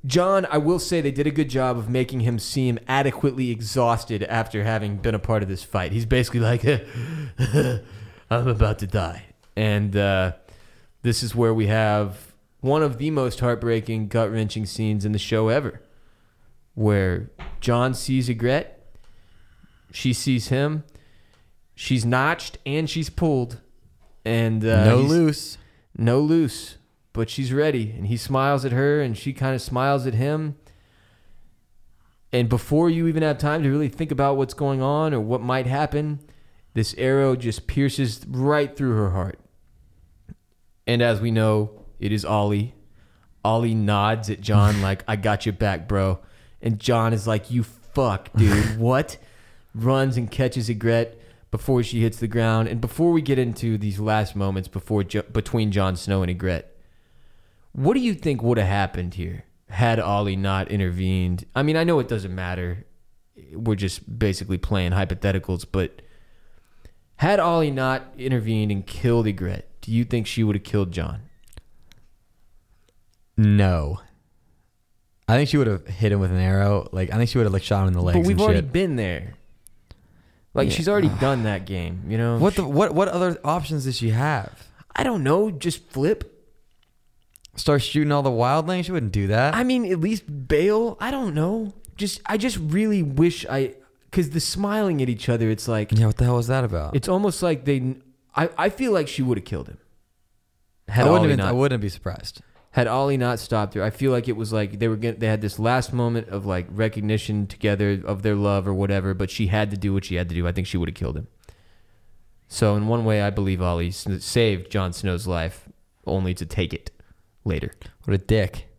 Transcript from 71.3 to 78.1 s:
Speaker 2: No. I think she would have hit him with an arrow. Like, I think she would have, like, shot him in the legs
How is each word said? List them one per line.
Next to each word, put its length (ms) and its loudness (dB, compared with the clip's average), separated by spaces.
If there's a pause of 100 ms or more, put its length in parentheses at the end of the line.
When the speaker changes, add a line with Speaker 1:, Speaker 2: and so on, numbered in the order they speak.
Speaker 2:
No. 640 4 (1300)
I 80 6
think 120 4
she 80 2
would 100 4
have 200 -2
hit 260 0
him 80 2
with 100 2
an 80 2
arrow. 540 2
Like, 200 -4
I 40 -2
think 140 2
she 80 0
would 60 4
have, 80 2
like, 100 0
shot 200 0
him 60 2
in 60 2
the 80 0
legs 160 4